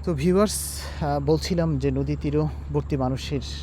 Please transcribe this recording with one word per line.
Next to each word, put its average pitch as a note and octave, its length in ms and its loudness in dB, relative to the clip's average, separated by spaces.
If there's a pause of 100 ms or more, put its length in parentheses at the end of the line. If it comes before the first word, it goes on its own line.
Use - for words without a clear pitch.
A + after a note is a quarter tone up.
তো F3 100 0
ভিউয়ার্স, F3+ 640 2 (220)
আহ, C#3+ 180 0
বলছিলাম D#3+ 580 2
যে C#3 120 2
নদী C#3 260 0
তীরবর্তী D3 800 -2
মানুষের C3 440 -2 (220)